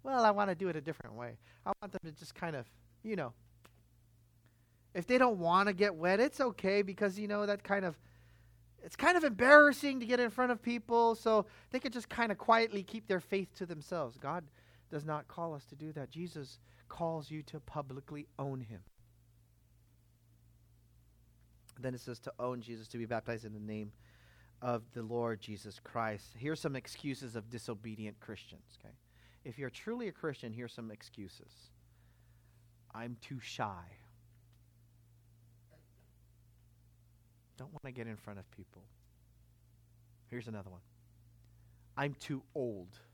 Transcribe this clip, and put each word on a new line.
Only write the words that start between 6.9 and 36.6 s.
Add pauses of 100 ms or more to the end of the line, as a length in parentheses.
you
know,
that
kind
of, (840)
it's
kind
of
embarrassing
to
get
in
front
of
people,
so (240)
they
could
just
kind
of
quietly
keep
their
faith
to
themselves."
God (460)
does
not
call
us
to
do
that.
Jesus (300)
calls
you
to
publicly (120)
own
him. (3000)
Then
it
says
to
own
Jesus,
to
be
baptized
in
the
name (680)
of (100)
the
Lord
Jesus
Christ.
Here's
some
excuses
of
disobedient
Christians,
okay? (480)
If
you're
truly
a
Christian,
here's
some
excuses. (1200)
"I'm
too
shy. (3500)